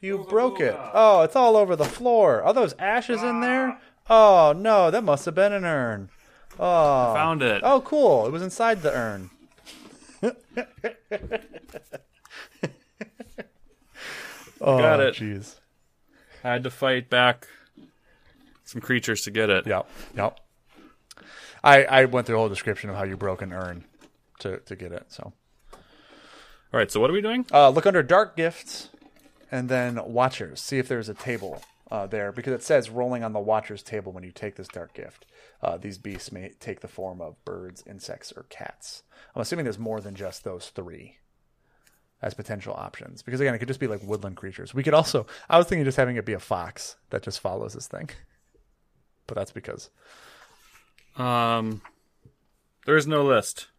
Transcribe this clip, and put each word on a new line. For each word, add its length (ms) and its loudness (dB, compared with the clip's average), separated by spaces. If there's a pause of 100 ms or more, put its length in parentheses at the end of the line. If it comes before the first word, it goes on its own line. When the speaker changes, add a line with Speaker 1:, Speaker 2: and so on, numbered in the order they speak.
Speaker 1:
you 180 -6
Speaker 2:
Booga 100 -14
Speaker 1:
broke 300 2
it. 160 0
Speaker 2:
booga. 180 -12
Speaker 1:
Oh, 280 8
it's 140 2
all 200 6
over 220 4
the 80 2
floor. 580 4
Are 100 4
those 240 2
ashes 460 -2
in 160 -2
there? 400 -2 (300)
Speaker 2:
Ah. 400 8
Speaker 1:
Oh, 40 2
no. 380 4
That 140 0
must 200 0
have 100 -4
been 180 2
an 100 -4
urn. 460 -4 (500)
Oh. 520 4
Speaker 2:
I 40 0
found 260 0
it. 220 2
Speaker 1:
Oh, 180 6
cool. 460 4
It 40 -2
was 100 -6
inside 400 -2
the 120 0
urn. 360 -6 (920)
<laughs> 100 -2 (4000)
Oh, 140 4
Speaker 2:
Got 220 4
it. 160 2
Speaker 1:
jeez. 400 -8 (880)
Speaker 2:
I 80 -6
had 140 -4
to 40 -4
fight 400 -2
back 380 2 (1160)
some 180 -12
creatures 420 -2
to 80 -10
get 180 0
it. 160 2
Speaker 1:
Yep. 240 -2 (260)
Yep. 240 -4 (1200)
I, 200 10
I 220 6
went 220 -2
through 80 0
a 40 2
whole 100 2
description 420 -6
of 40 -10
how 80 -6
you 140 -8
broke 240 -4
an 120 -12
urn 320 -10 (540)
to, 180 -10
to 180 -16
get 160 -14
it, 180 -14
so. 240 -18 (400)
Speaker 2:
All 60 -20 (1000)
right, 120 0
so 80 -2
what 100 4
are 40 -2
we 80 -2
doing? 300 -4
Speaker 1:
Uh, 180 8
look 180 2
under 160 4
Dark 340 2
Gifts 520 -6 (640)
and 160 -6
then 380 -2
Watchers. 560 -2
See 160 -6
if 100 -2
there's 220 -6
a 60 -10
table, 460 -10 (300)
uh, 160 -6
there, 240 -6
because 220 -8
it 100 -8
says 280 2
rolling 320 -4
on 100 -8
the 60 -4
Watchers 440 -4
table 280 -10
when 120 -16
you 80 -20
take 260 -14
this 100 -18
Dark 260 -16
Gift. 320 -20 (380)
Uh, 140 -4
these 200 -14
beasts 340 -14
may 280 -16
take 220 -14
the 60 -18
form 320 -12
of 260 -16
birds, 420 -16
insects, 480 -18
or 140 -20
cats. 520 -18 (340)
I'm 60 -8
assuming 240 -8
there's 140 -8
more 220 -8
than 140 -16
just 280 -14
those 260 -12
three 480 -18 (1080)
as 120 -8
potential 420 -12
options, 460 -16
because, 180 -8
again, 140 -2
it 20 -8
could 100 -10
just 120 -8
be, 80 -6
like, 160 -8
woodland 340 -8
creatures. 380 -14
We 80 -4
could 100 2
also, 320 4 (240)
I 80 6
was 100 6
thinking 180 -2
just 120 -2
having 200 0
it 80 -6
be 80 -4
a 60 -6
fox 560 -8 (140)
that 140 -6
just 160 -12
follows 340 -8
this 140 -16
thing, 240 -14 (540)
<laughs> 640 -20
but 80 -12
that's 160 -8
because 380 -16 (1300)
Speaker 2:
Um, 640 -2 (1040)
there 100 2
is 120 0
no 160 0
list. 440 0 (120)